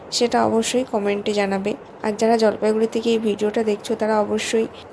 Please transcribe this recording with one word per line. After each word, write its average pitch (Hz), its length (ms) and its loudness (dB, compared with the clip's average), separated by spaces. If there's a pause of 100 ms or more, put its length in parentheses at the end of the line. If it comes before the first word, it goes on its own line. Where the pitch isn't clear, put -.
(100)
সেটা 233 360 2
অবশ্যই 226 460 0
কমেন্টে 202 400 -2
জানাবে। 196 420 0 (280)
আর 214 100 -2
যারা 220 240 2
জলপাইগুড়ি 220 500 2
থেকে 226 240 -2
এই 226 80 4
ভিডিওটা 214 460 0
দেখছো 214 300 -2
তারা 214 260 2
অবশ্যই 214 460 0 (260)